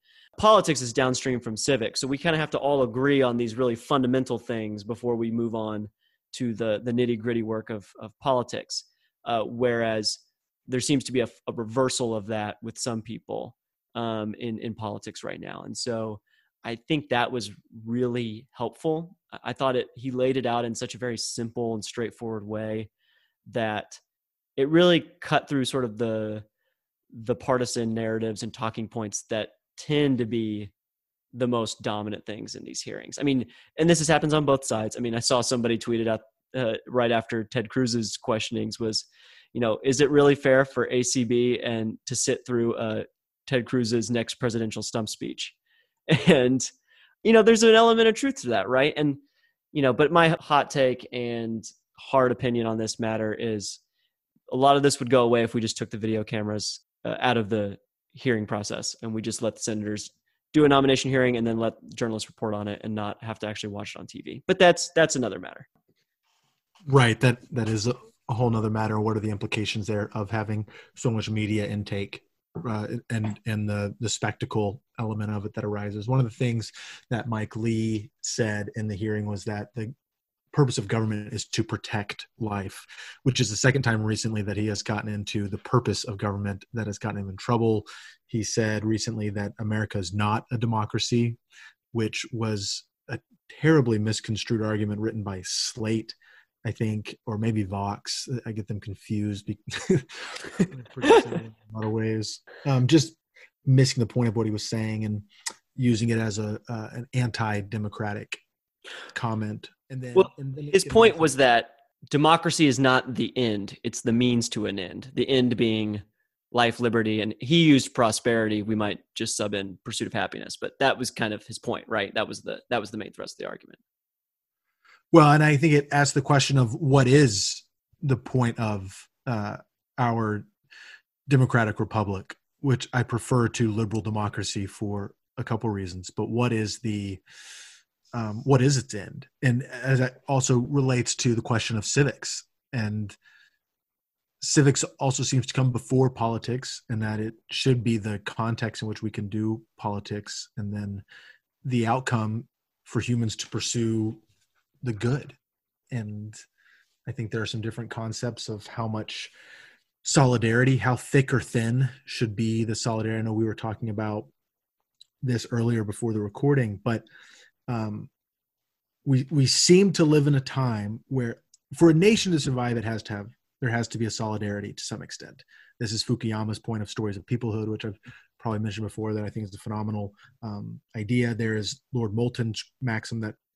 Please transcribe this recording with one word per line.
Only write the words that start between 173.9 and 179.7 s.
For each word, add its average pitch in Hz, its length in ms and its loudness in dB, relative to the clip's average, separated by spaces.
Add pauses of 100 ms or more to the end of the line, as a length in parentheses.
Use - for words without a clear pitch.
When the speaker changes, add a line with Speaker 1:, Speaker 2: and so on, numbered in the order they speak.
Speaker 2:
be 113 80 -2
a 104 40 -4
solidarity 104 640 -6
to - 100 -14
some 104 200 -10
extent. - 400 -18 (360)
This 107 120 -4
is 110 120 -4
Fukuyama's 110 540 -2
point 110 240 -6
of 101 80 -8
Stories 104 280 -6
of 95 100 -14
Peoplehood, 110 400 -2
which 107 180 -6
I've 101 140 -10 (400)
probably 110 200 -4
mentioned 107 280 -4
before, 110 260 -6
that 107 100 -4
I 104 60 -8
think 107 180 -8
is 92 60 -16
a 98 60 -18
phenomenal, 107 540 -6 (280)